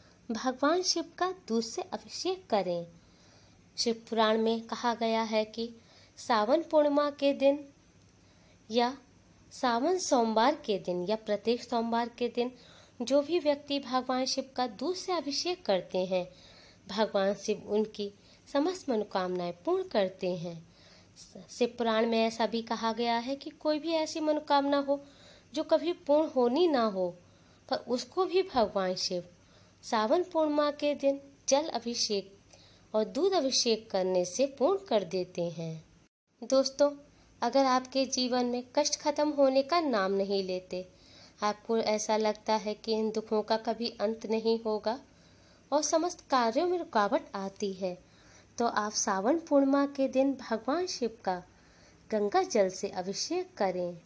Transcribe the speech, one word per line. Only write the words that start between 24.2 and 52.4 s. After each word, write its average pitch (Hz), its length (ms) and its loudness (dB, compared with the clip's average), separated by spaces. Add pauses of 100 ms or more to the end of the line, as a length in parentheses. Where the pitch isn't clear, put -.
हो 277 280 -2 (480)
जो 302 100 -2
कभी 320 300 2
पूर्ण 302 360 2
होनी 269 380 4
ना 262 160 4
हो, 185 320 0 (540)
पर - 60 -2
उसको 254 500 -2
भी 370 180 2
भगवान 196 520 0
शिव 180 280 -4 (600)
सावन 247 400 2
पूर्णिमा 302 480 2
के 294 240 -2
दिन 277 260 0 (280)
जल 294 180 2
अभिषेक 220 720 -4 (560)
और 220 100 2
दूध 277 300 0
अभिषेक 247 580 0
करने 185 340 2
से 247 200 0
पूर्ण 294 320 0
कर 220 260 0
देते 180 380 -4
हैं। 165 440 -8 (580)
दोस्तों, 269 480 2 (500)
अगर 269 240 4
आपके 262 400 2
जीवन 254 400 0
में 247 180 -4 (120)
कष्ट 294 200 2
खत्म 302 340 0
होने 269 340 4
का 339 160 0
नाम 214 320 2
नहीं 196 320 0
लेते, 185 440 -6 (560)
आपको 208 340 0
ऐसा 214 400 0
लगता 214 360 0
है 214 200 -2
कि 220 200 -6
इन 220 180 0
दुखों 220 300 -2
का 220 160 0
कभी 226 440 -6
अंत 220 240 -4
नहीं 220 400 0
होगा 214 340 -2 (720)
और 294 120 2
समस्त 339 460 0
कार्यों 254 380 2
में 359 100 0
रुकावट 233 440 0 (140)
आती 196 380 -6
है, 180 240 -6 (600)
तो 233 80 2
आप 214 260 -2
सावन 214 480 0
पूर्णिमा 277 460 4
के 269 220 0
दिन 269 260 2
भगवान 262 540 -4
शिव 226 360 -6
का 180 200 -2 (680)
गंगा 214 320 2